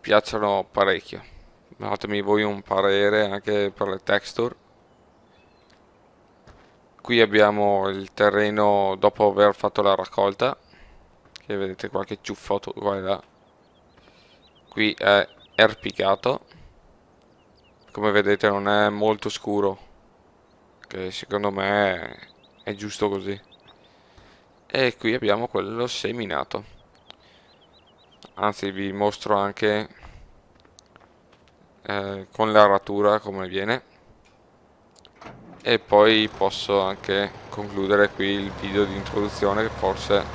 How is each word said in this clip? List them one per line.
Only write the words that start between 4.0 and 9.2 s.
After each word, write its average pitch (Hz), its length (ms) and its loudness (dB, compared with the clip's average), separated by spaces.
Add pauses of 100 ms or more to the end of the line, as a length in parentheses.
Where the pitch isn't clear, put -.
texture. 117 540 -2 (2500)
Qui 120 200 2
abbiamo 104 680 4
il 98 240 -8
terreno 104 840 2
dopo 104 320 2